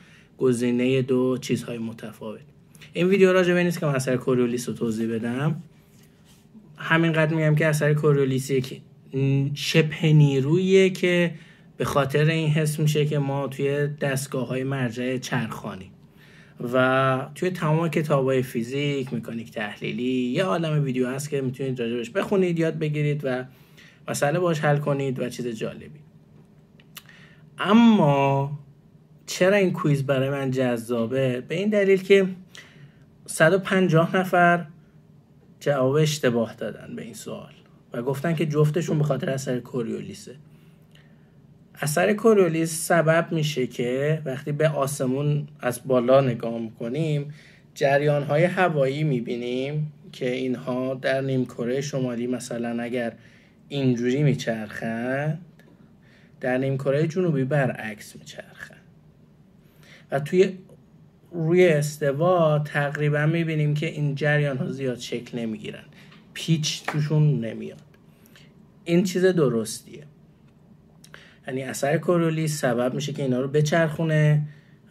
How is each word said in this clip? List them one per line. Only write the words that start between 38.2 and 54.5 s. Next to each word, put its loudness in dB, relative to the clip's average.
که 0
جفتشون 2
به 2
خاطر -2
اثر -4
کوریولیسه. -8
اثر 2
کوریولیس 2
سبب 4
می‌شه 0
که -2
وقتی -6
به 2
آسمون -2
از -4
بالا 4
نگاه -2
می‌کنیم، -4
جریان‌های 2
هوایی 0
می‌بینیم -4
که -4
اینها -4
در -2
نیمکرهٔ -2
شمالی -4
مثلاً -6
اگر -4
اینجوری 0
میچرخند، -2